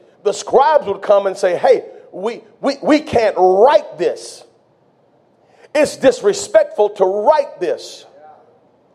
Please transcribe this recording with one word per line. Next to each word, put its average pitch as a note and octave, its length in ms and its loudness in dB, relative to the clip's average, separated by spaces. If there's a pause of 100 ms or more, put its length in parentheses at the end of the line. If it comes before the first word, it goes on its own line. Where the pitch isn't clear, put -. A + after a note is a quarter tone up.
(240)
the G#3 80 -2
scribes C#4+ 560 2
would G3 140 -6
come G3+ 260 2
and F#3+ 100 -6
say, F3+ 200 -2
"Hey, B3+ 280 2 (260)
we, F#3+ 300 -10 (200)
we, B3 200 -4
we A3+ 180 2
can't A3 380 -2
write G3 600 2
this. - 460 -6 (1300)
It's D4 220 -2
disrespectful - 920 0
to G3 140 0
write A3 540 0
this." - 460 -8 (880)